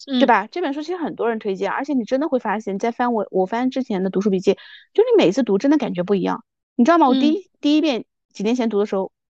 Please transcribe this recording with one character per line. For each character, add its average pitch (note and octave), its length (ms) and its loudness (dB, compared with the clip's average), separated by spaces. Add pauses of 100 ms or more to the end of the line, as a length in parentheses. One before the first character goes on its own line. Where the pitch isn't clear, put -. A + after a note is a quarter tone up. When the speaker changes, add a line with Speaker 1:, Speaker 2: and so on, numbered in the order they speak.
Speaker 1:
嗯。 C4 120 -2
Speaker 2:
对 B3+ 80 4
吧？ G#3+ 240 4
这 F4 100 -8
本 D4+ 120 -4
书 D4 80 -8
其 D4+ 60 -10
实 F4+ 100 -6
很 C#4 180 -6
多 G#3+ 140 -2
人 A3 100 -4
推 G3+ 160 -4
荐， F#3 160 -4
而 C4 140 -6
且 D4+ 80 -4
你 B3 100 0
真 C4 160 -2
的 D#4 100 -2
会 B3+ 80 0
发 G#3+ 220 -4
现， G3 160 -6
你 G3 40 -8
在 A#3 120 -2
翻 B3 220 -2
我， G#3+ 180 -2
我 F#3 140 0
翻 A#3+ 260 -2
之 C4 100 -4
前 G3 220 -4
的 F#3+ 80 -2
读 F#3+ 100 -2
书 G#3 80 0
笔 F#3+ 120 2
记， F#3+ 120 2 (400)
就 - 100 4
你 B4+ 140 2
每 F#3 140 6
次 C4 100 0
读 G3+ 160 0
真 C#4+ 140 2
的 D#4 60 4
感 G3+ 160 -4
觉 F3 100 -4
不 G3 100 -2
一 F#3+ 80 0
样。 F#3 220 -4 (320)
你 B3 100 2
知 D#4 60 6
道 E4+ 60 6
吗？ D4+ 100 6
Speaker 1:
嗯。 - 20 4
Speaker 2:
我 B3 60 4
第 C4 140 2
一， F#4 200 -2 (120)
第 D4 160 2
一 D4+ 40 4
遍 C#4 240 -2 (280)
几 G3+ 100 -8
年 A3+ 120 0
前 A#3 140 -2
读 G#3+ 80 -2
的 G3+ 80 2
时 G#3 100 -4
候， F#3+ 160 -4 (260)